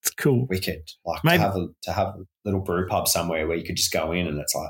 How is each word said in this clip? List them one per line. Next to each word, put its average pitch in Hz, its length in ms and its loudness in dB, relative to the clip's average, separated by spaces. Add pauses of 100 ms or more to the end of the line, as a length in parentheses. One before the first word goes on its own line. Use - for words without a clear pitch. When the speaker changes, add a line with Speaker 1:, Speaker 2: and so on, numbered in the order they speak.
Speaker 1:
It's - 100 -2
cool. 127 360 2
Speaker 2:
wicked. 85 420 -4 (160)
Like, 80 180 -2
Speaker 1:
Maybe 139 140 6
Speaker 2:
to 101 60 4
have 98 120 2
a, 87 120 -2 (160)
to 87 100 -4
have 95 160 2
a 90 140 -12 (200)
little 98 160 2
brew 90 280 0
pub 90 200 0
somewhere 85 400 0
where 82 80 0
you 85 80 -4
could 90 140 -4
just - 160 0
go 80 180 0
in 87 160 0
and 73 120 -2
it's - 160 -4
like, 71 140 -4